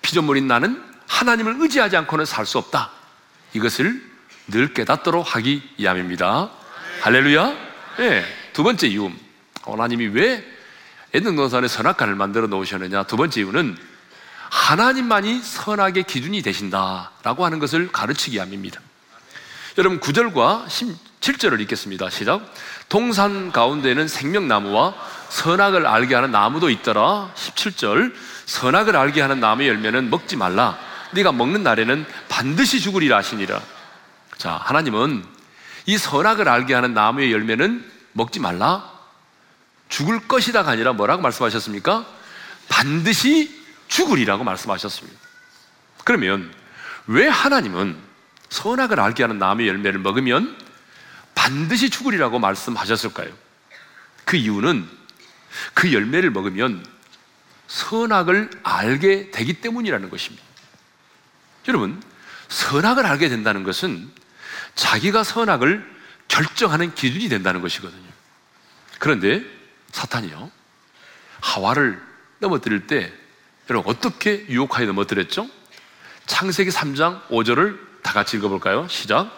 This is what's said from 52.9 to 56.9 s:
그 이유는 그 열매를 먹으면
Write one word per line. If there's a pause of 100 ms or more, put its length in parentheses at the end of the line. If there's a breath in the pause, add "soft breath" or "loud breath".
그
이유는 (840 loud breath)
그
열매를
먹으면 (840)